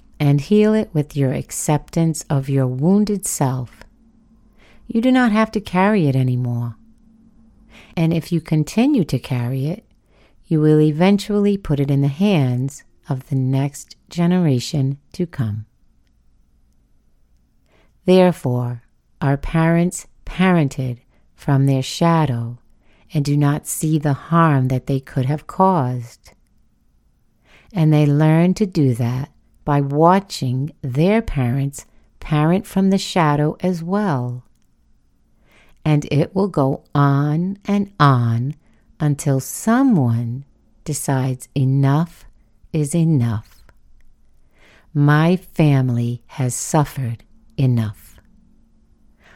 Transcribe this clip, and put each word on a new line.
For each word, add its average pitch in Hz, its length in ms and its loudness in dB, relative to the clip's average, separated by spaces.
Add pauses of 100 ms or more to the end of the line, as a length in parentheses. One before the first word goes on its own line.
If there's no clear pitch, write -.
(200)
and 143 220 2
heal 214 320 2
it 214 180 -2
with 147 240 -4
your 135 160 0
acceptance 151 960 -4
of 135 220 -2
your 135 160 0
wounded 190 580 0
self, 127 580 -4 (1040)
you 226 140 -2
do 254 100 2
not 247 220 4
have 220 200 2
to 208 100 -2
carry 190 440 2
it 135 80 2
anymore. 123 600 -2 (1200)
And 165 160 0
if 165 180 -4
you 165 120 -2
continue 208 600 0
to 131 140 -4
carry 131 500 -4
it, - 180 -8 (580)
you 160 160 0
will 151 180 6
eventually 196 760 2
put 151 240 -2
it 139 100 0
in 139 120 2
the 143 60 2
hands 139 760 -2 (240)
of 131 220 -8
the 135 60 -2
next 135 600 -4 (140)
generation 151 880 0 (160)
to 180 120 -6
come. 107 380 -6 (2500)
Therefore, 127 800 2 (400)
our 139 160 0
parents 165 680 0 (180)
parented 139 720 0 (360)
from 139 300 0
their 135 180 2
shadow 127 760 -2 (560)
and 147 120 -2
do 143 100 0
not 147 300 0
see 156 320 -2
the 143 160 -2
harm 151 540 2
that 127 180 -4
they 139 120 -2
could 131 280 -4
have 147 200 -4
caused. 127 840 -2 (1400)
And 156 220 2
they 151 140 4
learn 156 480 4
to 214 100 -2
do 147 300 0
that 127 360 -6 (360)
by 143 160 0
watching 143 960 0
their 165 400 0
parents 139 640 -4 (360)
parent 156 460 0
from 190 220 0
the 196 80 2
shadow 151 640 0
as 175 220 -4
well. 151 640 -4 (1400)
And 151 260 0
it 143 240 0
will 190 140 0
go 139 360 -2 (100)
on 147 720 0
and 202 340 -2
on 123 540 2 (440)
until 143 420 -2
someone 135 1080 0 (380)
decides 135 680 -4
enough 139 720 0 (480)
is 151 220 -4
enough. 131 680 -2 (1300)
My 151 420 4
family 127 920 0
has 123 260 -4
suffered 135 720 -4 (340)
enough. 120 600 -2 (1160)